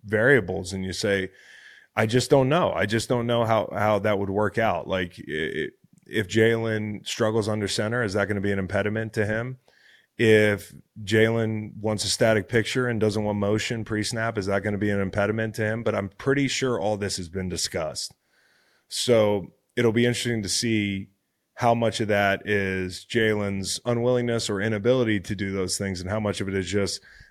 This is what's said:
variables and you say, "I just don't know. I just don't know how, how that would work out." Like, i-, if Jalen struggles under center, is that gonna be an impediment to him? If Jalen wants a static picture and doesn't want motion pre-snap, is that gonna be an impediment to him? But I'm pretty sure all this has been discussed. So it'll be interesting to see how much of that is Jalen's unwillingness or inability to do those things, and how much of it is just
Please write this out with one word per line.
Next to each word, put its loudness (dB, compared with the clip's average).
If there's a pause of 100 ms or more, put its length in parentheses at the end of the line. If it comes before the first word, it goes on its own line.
variables 2
and -6
you -6
say, 0 (640)
"I 2
just 2
don't 6
know. 2
I 0
just 0
don't 0
know 2
how, 2
how 2
that 0
would -4
work 0
out." 0
Like, -4
i-, -4 (360)
if -4
Jalen 0
struggles 0
under 0
center, -2
is -2
that 2
gonna -2
be 0
an -2
impediment -2
to 0
him? -4 (600)
If 6 (320)
Jalen 0
wants -2
a -2
static 2
picture 0
and -2
doesn't 0
want -2
motion -2
pre-snap, -4
is -2
that 0
gonna -2
be 0
an 0
impediment 0
to -2
him? -2
But -2
I'm -2
pretty 0
sure -2
all 0
this -4
has -10
been -6
discussed. -6 (760)
So 2 (220)
it'll 4
be 4
interesting -2
to -6
see -2 (460)
how 4
much 0
of -2
that 2
is -2
Jalen's 0
unwillingness 0
or -2
inability 2
to -6
do -4
those -2
things, -4
and -6
how -2
much -2
of -4
it -4
is -2
just -2 (300)